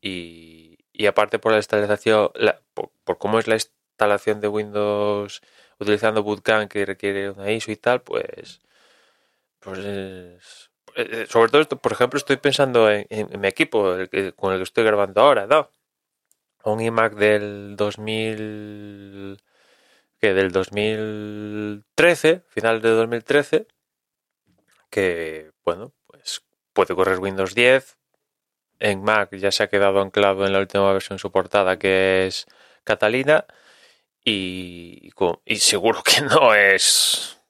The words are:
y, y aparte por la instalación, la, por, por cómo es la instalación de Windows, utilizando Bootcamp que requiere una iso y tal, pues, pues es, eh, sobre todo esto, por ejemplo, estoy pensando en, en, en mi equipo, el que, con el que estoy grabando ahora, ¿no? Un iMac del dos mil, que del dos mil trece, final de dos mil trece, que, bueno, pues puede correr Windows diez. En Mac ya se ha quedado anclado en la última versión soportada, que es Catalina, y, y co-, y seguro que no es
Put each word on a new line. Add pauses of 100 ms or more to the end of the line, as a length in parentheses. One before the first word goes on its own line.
y, (160)
y
aparte
por
la
instalación,
la, (120)
por, (120)
por
cómo
es
la
instalación
de
Windows, (380)
utilizando
Bootcamp
que
requiere
una
iso
y
tal,
pues, (1000)
pues
es, (240)
eh,
sobre
todo
esto,
por
ejemplo,
estoy
pensando
en,
en,
en
mi
equipo,
el
que,
con
el
que
estoy
grabando
ahora,
¿no? (960)
Un
iMac
del
dos
mil, (800)
que
del
dos
mil (120)
trece,
final
de
dos
mil
trece, (1200)
que, (120)
bueno, (140)
pues (300)
puede
correr
Windows
diez. (800)
En
Mac
ya
se
ha
quedado
anclado
en
la
última
versión
soportada,
que
es (380)
Catalina, (800)
y,
y
co-,
y
seguro
que
no
es (100)